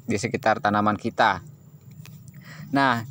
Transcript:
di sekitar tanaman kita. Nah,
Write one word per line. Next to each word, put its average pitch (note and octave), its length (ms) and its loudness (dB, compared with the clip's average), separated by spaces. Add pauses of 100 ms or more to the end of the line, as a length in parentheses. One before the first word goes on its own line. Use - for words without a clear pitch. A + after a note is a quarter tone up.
di G#2+ 80 0
sekitar A2 400 0
tanaman G#2 400 2
kita. A2 480 0 (1300)
Nah, C3 380 2